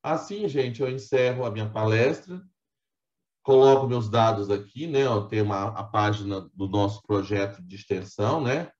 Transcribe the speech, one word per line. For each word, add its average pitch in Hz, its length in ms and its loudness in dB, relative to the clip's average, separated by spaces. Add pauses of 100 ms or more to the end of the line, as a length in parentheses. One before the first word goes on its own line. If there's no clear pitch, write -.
Assim, 196 460 -4
gente, 131 340 -2
eu 127 80 -2
encerro 127 560 0
a 113 40 -4
minha 110 200 -6
palestra, 120 760 0 (960)
coloco 131 440 8
meus 117 200 -2
dados 101 420 2
aqui, 110 360 -4
né? 139 180 0
Eu 107 220 0
tenho 107 180 -2
uma, 101 240 -2
a 101 140 -8
página 104 600 -2 (100)
do 98 160 -6
nosso 101 340 0
projeto 98 600 -2
de 98 140 -18
extensão, 101 640 -4
né? 147 380 -4